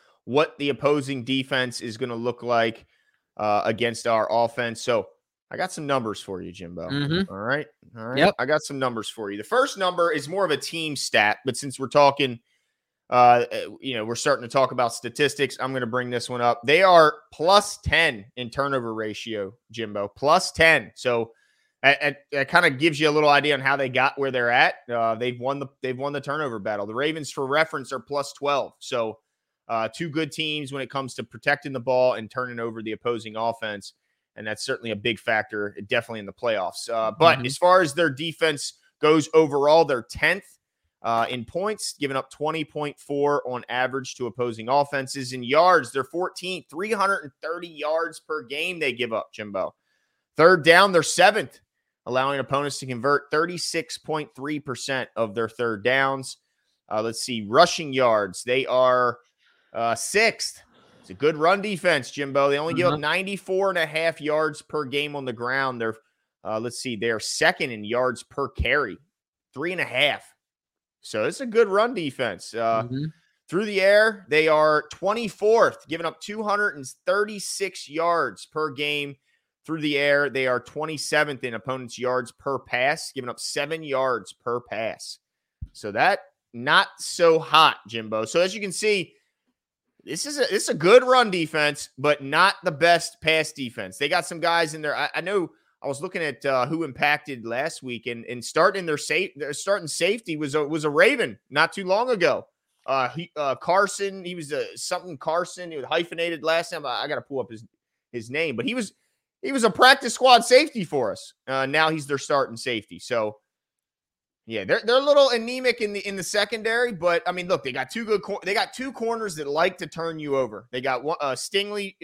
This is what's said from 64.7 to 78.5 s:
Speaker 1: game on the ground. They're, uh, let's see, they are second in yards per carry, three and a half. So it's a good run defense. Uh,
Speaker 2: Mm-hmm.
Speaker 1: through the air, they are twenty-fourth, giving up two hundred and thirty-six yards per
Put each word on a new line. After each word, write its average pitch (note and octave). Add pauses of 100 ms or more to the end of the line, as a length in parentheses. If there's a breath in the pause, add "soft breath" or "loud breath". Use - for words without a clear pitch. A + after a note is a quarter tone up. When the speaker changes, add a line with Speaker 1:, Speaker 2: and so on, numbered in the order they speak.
Speaker 1:
game C#3+
on C#3
the B2+
ground. B2
They're, A2+ (480)
uh, G#2+
let's A#2
see, B2
they A#2
are A2
second D#3
in G#2+
yards A#2+
per C#3
carry, A#2+ (540)
three E3
and F3
a C#3
half. B2 (800)
So G#2+
it's D#3+
a C4+
good A3+
run G#3
defense. C3
Uh, A2+
Speaker 2:
Mm-hmm. C3 (440 loud breath)
Speaker 1:
through F#3+
the G3+
air, G3+
they D#3
are D3+
twenty-fourth, G#3
giving E3
up -
two G#3+
hundred G#3
and C3+ (180)
thirty-six G3
yards D#3
per D#3